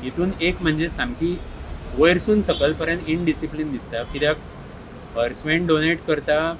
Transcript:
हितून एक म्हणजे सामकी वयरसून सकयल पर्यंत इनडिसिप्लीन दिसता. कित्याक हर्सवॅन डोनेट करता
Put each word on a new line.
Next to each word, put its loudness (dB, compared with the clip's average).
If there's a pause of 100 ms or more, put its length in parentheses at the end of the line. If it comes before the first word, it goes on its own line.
हितून 0 (100)
एक 2
म्हणजे 2
सामकी -2 (580)
वयरसून 6
सकयल 2
पर्यंत -2
इनडिसिप्लीन -2
दिसता. -6
कित्याक 0 (800)
हर्सवॅन 0
डोनेट 4
करता 0